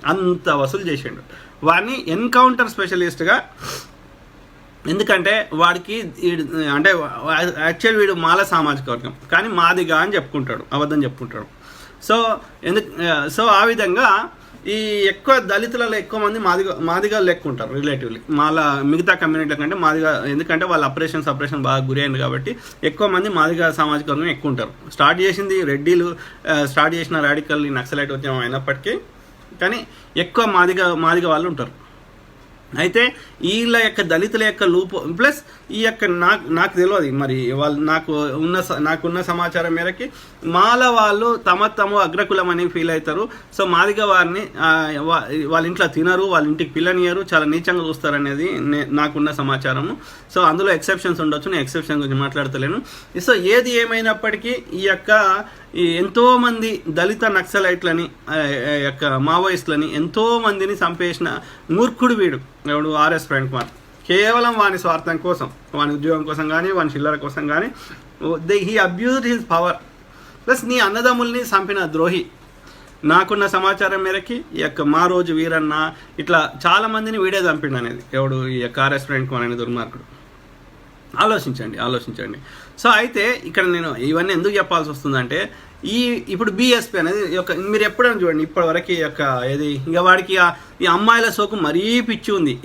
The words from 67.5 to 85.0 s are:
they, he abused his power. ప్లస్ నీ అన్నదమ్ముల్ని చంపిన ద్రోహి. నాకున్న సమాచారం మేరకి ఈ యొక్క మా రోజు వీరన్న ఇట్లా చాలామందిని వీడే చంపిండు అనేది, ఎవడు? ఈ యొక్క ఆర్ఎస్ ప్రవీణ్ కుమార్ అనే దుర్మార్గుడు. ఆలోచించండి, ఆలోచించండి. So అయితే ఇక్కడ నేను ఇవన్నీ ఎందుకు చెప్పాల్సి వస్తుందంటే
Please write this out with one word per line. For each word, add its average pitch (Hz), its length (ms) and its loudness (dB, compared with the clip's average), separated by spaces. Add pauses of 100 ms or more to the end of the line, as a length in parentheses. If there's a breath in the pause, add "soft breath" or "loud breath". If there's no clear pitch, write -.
they, 165 360 0
he 196 160 -2 (120)
abused 233 360 0
his 240 160 0
power. 175 320 0 (760 loud breath)
ప్లస్ 233 180 2
నీ 247 140 0
అన్నదమ్ముల్ని 240 600 2
చంపిన 196 460 -2
ద్రోహి. 165 400 0 (800 loud breath)
నాకున్న 190 420 4
సమాచారం 190 560 0
మేరకి 196 380 -4 (140)
ఈ - 60 -4
యొక్క 151 200 -2
మా 151 240 4
రోజు 180 280 2
వీరన్న 156 600 0 (260 loud breath)
ఇట్లా 156 320 2 (160)
చాలామందిని 220 500 0
వీడే 190 200 0
చంపిండు 151 400 0
అనేది, 120 240 -6 (120)
ఎవడు? 131 340 -2
ఈ 127 140 -4
యొక్క 120 180 -4
ఆర్ఎస్ 139 280 0
ప్రవీణ్ 135 200 -2
కుమార్ 127 160 -2
అనే 120 120 -2
దుర్మార్గుడు. 120 680 -8 (1000)
ఆలోచించండి, 135 540 -4
ఆలోచించండి. 113 600 -8 (460 loud breath)
So 233 60 6
అయితే 233 560 2
ఇక్కడ 185 200 0
నేను 170 300 0
ఇవన్నీ 160 380 0
ఎందుకు 190 220 0
చెప్పాల్సి 170 360 0
వస్తుందంటే 135 600 -4 (340 loud breath)